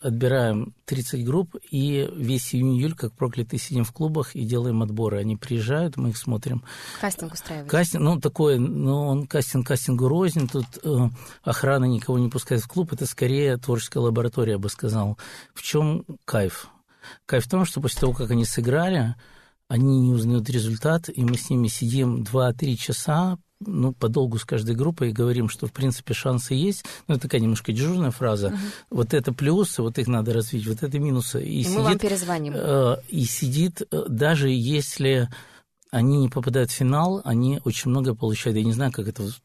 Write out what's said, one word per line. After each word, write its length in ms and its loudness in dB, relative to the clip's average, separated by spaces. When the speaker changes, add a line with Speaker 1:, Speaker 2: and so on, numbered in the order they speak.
Speaker 1:
отбираем 720 0
тридцать 400 -4
групп, 320 -2
и 480 0
весь 360 -2
июнь-июль, 420 2
как 180 -6
проклятые, 480 -4
сидим 240 0
в 80 -8
клубах 420 -2
и 80 -4
делаем 400 0
отборы. 360 -2
Они 180 -2
приезжают, 580 -2
мы 140 -2
их 80 -4
смотрим. 480 -4
Speaker 2:
Кастинг 340 -6
устраиваете? 380 -10
Speaker 1:
Кастинг, 320 2
ну, 160 4
такой, 400 2
ну, 480 0
он 200 0
кастинг 400 0
кастингу 420 2
рознь. 400 2
Тут, 160 -2
э, 260 4
охрана 420 2
никого 340 0
не 100 2
пускает 320 -2
в 60 -6
клуб. 240 -2
Это 140 -4
скорее 500 0
творческая 440 -2
лаборатория, 540 2
я 60 -2
бы 80 -2
сказал. 500 -2
В 80 -16
чем 420 0
кайф? 420 -2
Кайф 200 0
в 40 -10
том, 140 4
что 160 -2
после 220 -2
того, 100 4
как 200 -2
они 120 4
сыграли, 720 2
они 340 4
не 120 6
узнают 360 2
результат, 580 0
и 160 -2
мы 140 2
с 120 -6
ними 200 2
сидим 560 0
два-три 520 0
часа, 600 0
ну, 320 0
подолгу 440 0
с 60 -6
каждой 320 -2
группой 360 0
и 20 -2
говорим, 340 2
что, 180 -6
в 60 -6
принципе, 420 -2
шансы 420 -2
есть. 280 0
Ну, 80 2
это 60 0
такая 180 0
немножко 320 2
дежурная 400 0
фраза. 380 0
Speaker 3:
Мгм. 100 -4
Speaker 1:
Вот 240 -2
это 180 2
плюсы, 500 0
вот 160 -2
их 100 0
надо 260 2
развить, 340 -2
вот 160 -4
это 160 -2
минусы. 420 0
И 200 -2
Speaker 2:
И 20 2
мы 0 -
Speaker 1:
сидит, 220 2
Speaker 2:
вам 140 4
перезвоним. 540 -2
Speaker 1:
э, 440 2
и 160 0
сидит, 640 0
э, 200 -2
даже 400 2
если 800 0
они 280 4
не 100 4
попадают 420 0
в 40 -6
финал, 500 2
они 400 2
очень 280 0
много 220 2
получают. 440 -2
Я 80 2
не 80 4
знаю, 180 0
как 160 -6
это 160 -6
в, 220 -6